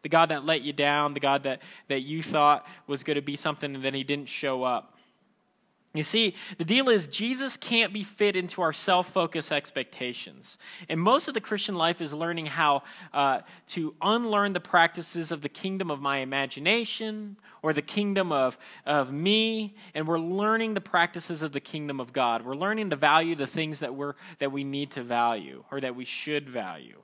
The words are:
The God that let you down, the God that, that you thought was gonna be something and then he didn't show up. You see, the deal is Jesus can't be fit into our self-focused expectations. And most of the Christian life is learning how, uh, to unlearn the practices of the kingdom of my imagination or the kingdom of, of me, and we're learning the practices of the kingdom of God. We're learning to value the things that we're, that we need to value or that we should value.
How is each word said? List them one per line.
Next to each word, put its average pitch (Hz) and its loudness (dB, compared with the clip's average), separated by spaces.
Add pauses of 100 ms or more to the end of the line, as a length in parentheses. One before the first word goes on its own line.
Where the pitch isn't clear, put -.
The 156 -8
God 165 8
that 143 -2
let 156 2
you 143 -4
down, 143 2
the 143 -4
God 139 4
that, 135 -2 (240)
that 139 0
you 151 -6
thought 147 4 (220)
was 139 -4
gonna 147 0
be 143 -4
something 143 -4
and 131 -10
then 135 0
he 135 -2
didn't 143 -4
show 131 -2
up. 123 -2 (1000)
You 156 -2
see, 214 2 (220)
the 170 -4
deal 254 4
is 202 4
Jesus 254 -4
can't 226 2
be 208 -6
fit 202 0
into 185 -4
our 160 2
self-focused 175 0
expectations. - -6 (300)
And 160 -2
most 220 4
of 277 -8
the 226 -2
Christian 202 -4
life 170 2
is 151 -6
learning 165 -4
how, 147 2 (300)
uh, 139 2 (260)
to 156 -6
unlearn 208 2
the 180 0
practices 170 4
of 151 -6
the - -4
kingdom 190 -6
of 143 -4
my 139 0
imagination 202 -2 (260)
or 156 2
the 151 -2
kingdom 196 0
of, 131 2 (300)
of 139 2
me, 214 0 (180)
and 156 -2
we're 165 2
learning 208 0
the 202 -2
practices 170 0
of 156 -4
the 139 -4
kingdom 147 -8
of 120 -10
God. 117 2
We're 127 -8
learning 202 -2
to 156 -2
value 160 4
the 139 -2
things 156 -4
that 131 -6
we're, 143 -8 (240)
that 139 -2
we 139 -4
need 139 -4
to 135 -8
value 117 0
or 139 -6
that 127 -4
we 127 -10
should 147 -6
value. 90 -10